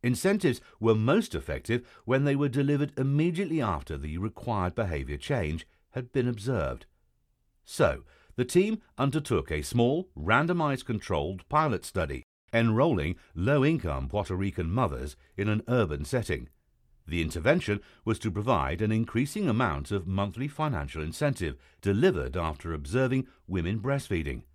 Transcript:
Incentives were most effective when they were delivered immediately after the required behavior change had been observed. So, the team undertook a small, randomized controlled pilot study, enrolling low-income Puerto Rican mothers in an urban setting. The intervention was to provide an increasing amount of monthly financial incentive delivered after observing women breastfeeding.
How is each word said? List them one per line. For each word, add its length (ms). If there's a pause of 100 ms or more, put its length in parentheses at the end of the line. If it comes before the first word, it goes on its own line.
Incentives 600 (180)
were 140
most 400
effective 520 (200)
when 180
they 120
were 120
delivered 500
immediately 640
after 360
the 220
required 560
behavior 440
change 480 (240)
had 220
been 160
observed. 580 (800)
So, 400 (320)
the 80
team 380 (160)
undertook 520
a 120
small, 560
randomized 680
controlled 640
pilot 380
study, 380 (280)
enrolling 640 (180)
low-income 760
Puerto 260
Rican 360
mothers 460 (220)
in 100
an 200
urban 360
setting. 440 (580)
The 160
intervention 580 (240)
was 140
to 120
provide 520
an 80
increasing 580
amount 420
of 160
monthly 420
financial 540
incentive 540 (240)
delivered 560
after 380
observing 540 (180)
women 320
breastfeeding. 640 (120)